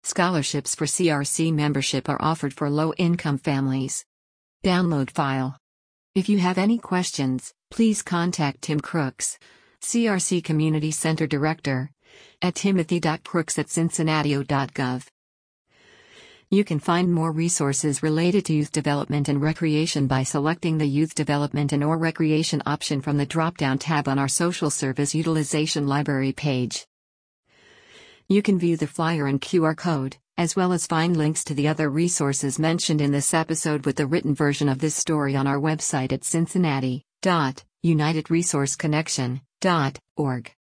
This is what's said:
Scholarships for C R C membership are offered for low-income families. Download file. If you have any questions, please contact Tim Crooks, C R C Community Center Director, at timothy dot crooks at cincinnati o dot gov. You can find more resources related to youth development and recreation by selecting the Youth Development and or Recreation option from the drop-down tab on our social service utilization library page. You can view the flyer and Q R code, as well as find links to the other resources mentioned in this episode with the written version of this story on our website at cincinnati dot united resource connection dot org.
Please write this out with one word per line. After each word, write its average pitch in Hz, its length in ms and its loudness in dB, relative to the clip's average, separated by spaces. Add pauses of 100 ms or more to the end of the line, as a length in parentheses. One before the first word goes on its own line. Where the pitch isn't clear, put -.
Scholarships 160 680 -2
for 160 100 -2
C 165 260 0
R 143 120 0
C 165 260 0
membership 147 600 0
are 143 120 -2
offered 156 320 -2
for 147 160 -2
low-income 156 680 0
families. 135 640 -2 (580)
Download 175 480 2
file. 135 460 -2 (580)
If 190 140 0
you 208 120 4
have 180 180 2
any 214 200 2
questions, 139 760 -2 (180)
please 220 300 2
contact 170 640 -2
Tim 147 180 -2
Crooks, - 580 -4 (400)
C 233 300 0
R 190 100 2
C 175 220 0
Community 156 500 0
Center 160 340 0
Director, 143 640 -2 (520)
at 180 140 -2
timothy 180 440 2
dot 160 240 -2
crooks - 340 -2
at 147 120 -2
cincinnati 156 640 0
o 139 80 -2
dot 135 300 -2
gov. 127 340 -4 (1400)
You 202 140 4
can 151 140 -2
find 180 340 2
more 160 180 0
resources 156 720 0
related 170 440 2
to 160 60 2
youth 151 200 0
development 143 560 0
and 143 120 0
recreation 151 680 0
by 131 160 2
selecting 160 540 0
the 151 80 0
Youth 147 300 0
Development 147 560 0
and 143 100 0
or 156 160 0
Recreation 160 680 0
option 147 340 -2
from 143 160 -2
the 143 100 2
drop-down 160 520 0
tab 147 320 0
on 135 100 0
our 135 80 0
social 170 420 0
service 143 460 -2
utilization 156 720 0
library 139 460 0
page. 127 520 -2 (1400)
You 202 120 6
can 196 160 4
view 170 200 2
the 156 100 -2
flyer 160 400 0
and 139 140 0
Q 165 240 2
R 160 100 2
code, 139 400 -2 (220)
as 170 180 0
well 180 160 2
as 175 160 0
find 165 300 2
links 156 260 0
to 151 100 -6
the 143 140 2
other 151 220 0
resources 143 680 0
mentioned 160 440 0
in 143 100 2
this 143 220 0
episode 156 520 0
with 139 120 0
the 147 100 0
written 156 260 0
version 143 360 2
of 131 100 0
this 151 160 -2
story 143 400 0
on 135 100 2
our 139 140 0
website 147 540 -2
at 135 100 -4
cincinnati 147 800 0 (180)
dot 147 420 0 (200)
united 156 480 2
resource 160 460 0
connection 151 640 -2 (180)
dot 156 400 0 (160)
org. 127 360 -4 (120)